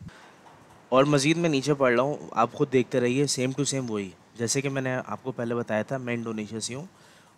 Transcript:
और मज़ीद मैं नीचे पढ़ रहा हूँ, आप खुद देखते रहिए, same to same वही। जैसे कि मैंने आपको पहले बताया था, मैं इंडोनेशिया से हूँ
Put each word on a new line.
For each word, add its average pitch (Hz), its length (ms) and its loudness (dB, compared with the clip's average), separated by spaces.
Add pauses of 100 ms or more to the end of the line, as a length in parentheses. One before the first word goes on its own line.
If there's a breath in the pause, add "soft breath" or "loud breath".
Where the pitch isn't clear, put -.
(920 loud breath)
और 131 140 8
मज़ीद 147 320 4
मैं 170 120 2
नीचे 139 240 2
पढ़ 135 200 2
रहा 120 80 4
हूँ, 135 340 -2
आप 117 160 2
खुद 147 180 -2
देखते 127 300 2
रहिए, 123 260 2
same 131 280 -2
to 139 120 -2
same 131 240 -4
वही। 101 240 -4 (240)
जैसे 117 240 0
कि 139 80 -2
मैंने 131 240 -2
आपको 127 380 -6
पहले 120 240 -4
बताया 110 280 -2
था, 135 140 -6
मैं 123 160 -4
इंडोनेशिया 110 460 -6
से 107 140 -8
हूँ 151 160 -10 (480 loud breath)